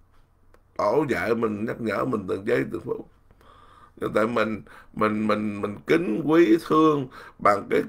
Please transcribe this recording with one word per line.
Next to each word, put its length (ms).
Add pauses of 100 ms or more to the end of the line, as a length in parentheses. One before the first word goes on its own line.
(760)
Tổ 320
dạy 260
mình 300
nhắc 160
nhở 240
mình 220
từng 200
giây 240
từng 140
phút. 220 (880)
Nhưng 180
tại 140
mình, 340 (320)
mình, 340
mình, 340
mình 160 (100)
kính 380
quý 320 (100)
thương 400 (320)
bằng 300
cái, 200